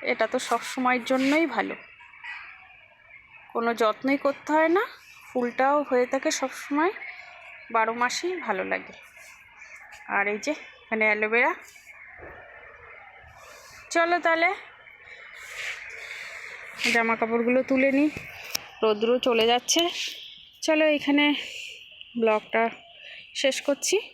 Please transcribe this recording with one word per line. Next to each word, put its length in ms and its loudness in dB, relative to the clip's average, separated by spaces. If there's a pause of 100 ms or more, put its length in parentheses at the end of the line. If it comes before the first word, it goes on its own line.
(120)
এটা 200 2
তো 60 0 (100)
সব 120 0 (120)
সময়ের 380 0
জন্যই 360 2 (100)
ভালো, 180 -2 (1800)
কোনো 180 0 (100)
যত্নই 460 2
করতে 300 -4
হয় 200 4
না, 60 2 (460)
ফুলটাও 480 0 (120)
হয়ে 240 2
থাকে 180 0 (100)
সব 100 -4 (140)
সময়, 280 0 (840)
বারো 180 2 (100)
মাসই 300 -2 (140)
ভালো 160 0 (100)
লাগে। 220 -6 (1200)
আর 160 2
এই 120 -4
যে 80 -2 (300)
এখানে 260 -2
অ্যালোভেরা। 440 2 (2500)
চলো 300 4
তাহলে 260 2 (2500)
জামা 260 4
কাপড়গুলো 400 4 (100)
তুলে 280 4
নিই, 100 6 (720)
রোদ্রু 320 4 (120)
চলে 260 4
যাচ্ছে। 280 2 (840)
চলো, 180 4 (120)
এখানে 280 2 (960)
ব্লগটা 420 2 (800)
শেষ 160 2 (100)
করছি 300 0 (180)